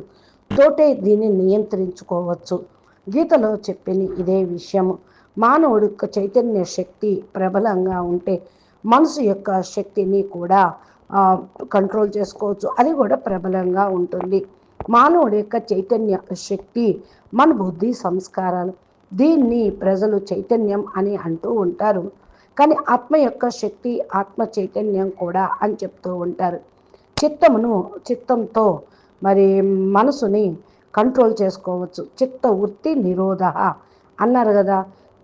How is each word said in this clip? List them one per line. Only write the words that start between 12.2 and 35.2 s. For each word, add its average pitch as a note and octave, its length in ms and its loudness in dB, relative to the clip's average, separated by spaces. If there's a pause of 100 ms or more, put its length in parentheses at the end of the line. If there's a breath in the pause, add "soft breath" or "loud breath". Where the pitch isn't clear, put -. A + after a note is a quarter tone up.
అది D4+ 140 2
కూడా B3+ 220 2
ప్రబలంగా F#3 720 -2
ఉంటుంది. F3+ 580 -2 (440)
మానవుడి B3+ 480 4
యొక్క G#3+ 360 -4
చైతన్య G#3+ 460 0 (140)
శక్తి G3+ 720 -4 (300 loud breath)
మన C#4+ 180 6
బుద్ధి G3 420 -2
సంస్కారాలు, F#3 800 -4 (400)
దీన్ని A#3+ 560 2
ప్రజలు G3 520 0 (120)
చైతన్యం G3+ 520 0 (100)
అని G3 200 0
అంటూ E3+ 380 -6
ఉంటారు. F#3+ 580 0 (480 soft breath)
కానీ D4+ 160 6 (140)
ఆత్మ B3 260 0
యొక్క B3+ 340 2
శక్తి A3+ 540 -6 (120)
ఆత్మ G#3 320 -4 (120)
చైతన్యం G3 500 -2
కూడా F3+ 400 -2 (120)
అని G#3 120 0
చెప్తూ F#3 420 -8
ఉంటారు. F3 440 -4 (640 soft breath)
చిత్తమును, A#3+ 680 2 (200)
చిత్తంతో A3 720 0 (420 soft breath)
మరి G3 380 4
మనసుని G3 960 0 (380 soft breath)
కంట్రోల్ A#3+ 460 2
చేసుకోవచ్చు. F3+ 640 -4 (160)
చిత్త C4 240 -2
వృత్తి G#3 480 -2
నిరోధ F#3+ 480 -2 (800 soft breath)
అన్నారు A#3 300 2
కదా, F#3+ 340 2 (380 soft breath)